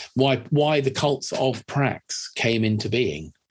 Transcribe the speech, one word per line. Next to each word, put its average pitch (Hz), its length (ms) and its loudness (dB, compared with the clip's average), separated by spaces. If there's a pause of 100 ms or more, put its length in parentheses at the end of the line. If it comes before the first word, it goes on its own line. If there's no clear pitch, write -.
(140)
why, 131 360 4
why 147 300 4
the 131 100 0
cults 143 420 -2
of 131 340 -2
Prax 139 340 -2 (340)
came 117 300 2
into 107 240 0
being. 92 440 -2 (180)